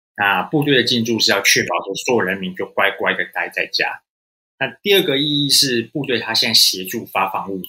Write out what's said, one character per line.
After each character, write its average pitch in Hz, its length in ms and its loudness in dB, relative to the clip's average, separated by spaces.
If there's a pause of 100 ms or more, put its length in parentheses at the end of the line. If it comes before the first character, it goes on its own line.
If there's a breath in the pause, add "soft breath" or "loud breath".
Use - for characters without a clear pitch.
(140)
那 98 280 2
部 147 200 0
队 143 120 2
的 120 80 4
进 120 200 0
驻 113 160 -2
是 110 120 2
要 101 100 2
确 - 220 2
保 87 200 -2
说 98 100 -8 (120)
所 127 80 0
有 110 80 4
人 95 160 -2
民 92 180 -6
就 98 120 -6
乖 98 240 2
乖 95 240 -2
的 90 180 -4
待 87 160 -4
在 85 240 -4
家。 85 140 -2 (720)
那 135 80 -2 (160)
第 202 100 2
二 196 80 6
个 139 160 0
意 147 280 0
义 139 40 -2
是 127 320 2
部 135 240 -6
队 117 140 0
他 110 140 -6
现 113 180 0
在 - 20 2
协 92 320 2
助 101 220 -6
发 95 240 0
放 95 200 -6
物 95 180 -6